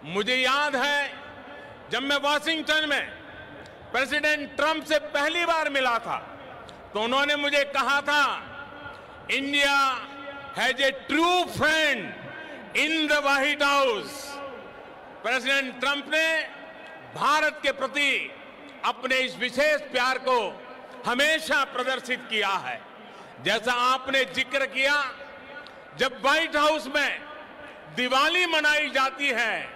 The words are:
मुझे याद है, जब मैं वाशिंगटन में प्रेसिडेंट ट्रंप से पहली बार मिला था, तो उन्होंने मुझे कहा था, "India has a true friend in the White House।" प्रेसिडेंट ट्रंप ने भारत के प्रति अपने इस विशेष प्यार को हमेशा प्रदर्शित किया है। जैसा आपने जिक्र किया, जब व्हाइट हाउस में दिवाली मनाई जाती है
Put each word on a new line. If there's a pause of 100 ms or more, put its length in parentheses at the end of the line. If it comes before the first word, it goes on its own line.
मुझे
याद
है, (720)
जब
मैं
वाशिंगटन
में (840)
प्रेसिडेंट
ट्रंप
से
पहली
बार
मिला
था, (760)
तो
उन्होंने
मुझे
कहा
था, (840)
"India (640)
has
a (200)
true
friend (680)
in
the
White
House।" (960)
प्रेसिडेंट
ट्रंप
ने (720)
भारत
के
प्रति (500)
अपने
इस
विशेष
प्यार
को (440)
हमेशा
प्रदर्शित
किया
है। (500)
जैसा
आपने
जिक्र
किया, (840)
जब
व्हाइट
हाउस
में (760)
दिवाली
मनाई
जाती
है (140)